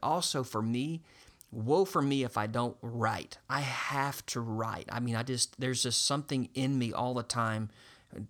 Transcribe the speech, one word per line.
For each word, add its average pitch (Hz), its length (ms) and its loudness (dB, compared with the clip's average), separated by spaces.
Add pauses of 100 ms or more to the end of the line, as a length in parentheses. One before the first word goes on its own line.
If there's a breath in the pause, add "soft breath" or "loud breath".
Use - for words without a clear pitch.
also 156 400 2
for 113 180 -2
me, 127 400 0 (500 loud breath)
woe 127 340 4
for 185 160 2
me 139 220 4
if 120 140 -2
I 107 100 2
don't 120 340 0
write. 113 560 -2 (120)
I 139 120 0
have 139 640 -2
to - 140 -4
write. 110 500 -4
I 117 80 -2
mean, 120 160 0
I 117 80 0
just, 127 360 -2
there's 131 240 0
just - 220 2
something 143 480 0
in 135 240 2
me 120 140 2
all 123 220 0
the 120 100 -2
time 110 460 0 (600 loud breath)